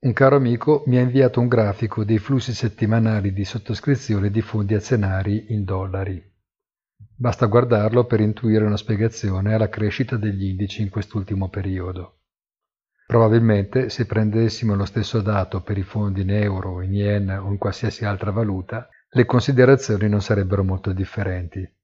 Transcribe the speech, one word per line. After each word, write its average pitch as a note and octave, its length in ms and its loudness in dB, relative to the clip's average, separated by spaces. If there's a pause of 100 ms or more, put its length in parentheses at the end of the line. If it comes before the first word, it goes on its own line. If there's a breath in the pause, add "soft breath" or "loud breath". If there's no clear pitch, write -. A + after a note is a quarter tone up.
Un B2+ 120 0
caro C3+ 220 6
amico C#3 520 2
mi B2+ 100 4
ha B2 40 4
inviato B2+ 380 4
un A#2+ 80 2
grafico A2 560 0
dei G#2+ 160 2
flussi B2 340 -2
settimanali A2 800 0
di F#2+ 120 -4
sottoscrizione G#2 880 -2
di A2 80 0
fondi G#2 340 -2
azionari G2+ 800 -2
in G#2 100 -2
dollari. F#2+ 580 -6 (960)
Basta A#2+ 320 -2
guardarlo A#2 580 4
per A#2 140 0
intuire G#2+ 460 2
una G#2 120 0
spiegazione G#2 760 -2
alla A2 140 2
crescita G#2+ 480 -2
degli G2+ 280 -2
indici F#2+ 380 -4
in G2+ 80 -2
quest'ultimo G2 580 -4
periodo. F#2 720 -8 (840)
Probabilmente, A2+ 840 4
se - 160 -4
prendessimo A2 680 0
lo G2 120 0
stesso G#2+ 340 -2
dato G2 420 -2
per G2+ 160 -4
i F#2+ 60 -4
fondi G2 380 -4
in F#2 80 -2
euro, F#2+ 520 -2
in F#2 120 -4
yen G2+ 360 0
o G2 220 -4
in G2 60 -4
qualsiasi - 460 -4
altra G2+ 280 -4
valuta, G#2 560 -4 (200 soft breath)
le B2 160 4
considerazioni B2+ 840 4
non G#2 120 2
sarebbero G2 440 0
molto F#2 280 -2
differenti. F#2 720 -6 (200)